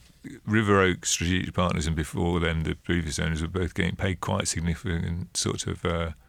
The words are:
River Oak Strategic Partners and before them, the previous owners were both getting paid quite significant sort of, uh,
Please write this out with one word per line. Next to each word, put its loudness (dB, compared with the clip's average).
River 4
Oak 4
Strategic 0
Partners 0
and 0
before 0
them, 0
the -2
previous -2
owners 0
were -2
both -2
getting 0
paid -2
quite 2
significant -2
sort -2
of, -4
uh, 0